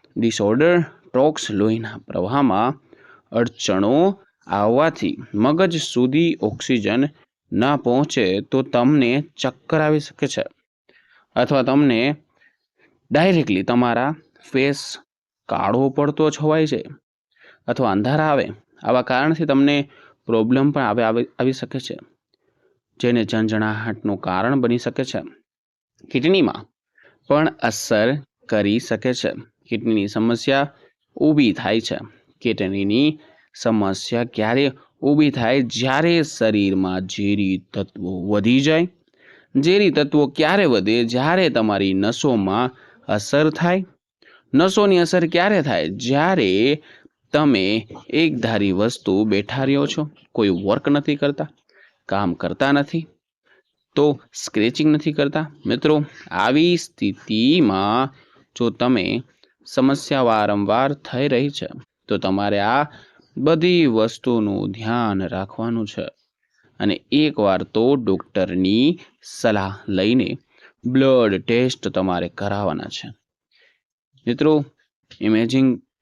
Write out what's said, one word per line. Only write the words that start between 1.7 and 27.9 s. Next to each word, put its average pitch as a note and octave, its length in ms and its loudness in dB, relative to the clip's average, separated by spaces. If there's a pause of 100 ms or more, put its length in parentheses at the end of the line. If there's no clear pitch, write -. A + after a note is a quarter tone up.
પ્રવાહમાં A2+ 800 -2 (560)
અડચણો A#2 880 0 (280)
આવવાથી A2+ 720 0 (160)
મગજ D#3 480 0
સુધી C#3+ 600 0
ઓક્સિજન A2 640 -2 (500)
ન B2+ 220 2
પહોંચે A#2+ 640 0
તો C3 200 -2
તમને C3 600 0 (140)
ચક્કર - 440 -4
આવી D3+ 180 0
શકે - 280 -8
છે - 160 -4 (920)
અથવા B2+ 280 2
તમને C3+ 520 2 (960)
ડાયરેક્ટલી C#3+ 520 2
તમારા A#2+ 520 0 (360)
ફેસ C#3 460 -2 (520)
કાળો A#2+ 400 0
પડતો D3 400 0
છવાય D3+ 380 0
છે C#3+ 180 -6 (840)
અથવા A#2+ 240 0
અંધારા C3+ 400 0
આવે. C3+ 180 0 (340)
આવા A#2+ 180 2
કારણથી D3+ 440 0
તમને C#3 440 2 (360)
પ્રોબ્લેમ B2 460 2
પણ C#3+ 100 -2
આવે, A#2 220 0
આવે, A2+ 220 0 (140)
આવી B2+ 140 0
શકે C3 260 -8
છે, - 180 -12 (1000)
જેને A#2+ 240 2
ઝંઝણાહટનું G#2+ 960 -4
કારણ G2 380 -2
બની A#2+ 220 0
શકે A#2+ 260 -4
છે. G#2+ 180 -8 (880)
કિડનીમાં D3 540 2 (600)
પણ D3+ 200 4
અસર A#2+ 760 0 (260)